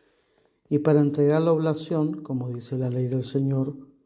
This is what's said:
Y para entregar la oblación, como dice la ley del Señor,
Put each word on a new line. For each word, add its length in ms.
Y 60
para 220
entregar 400
la 100
oblación, 720
como 240
dice 300
la 120
ley 180
del 180
Señor, 640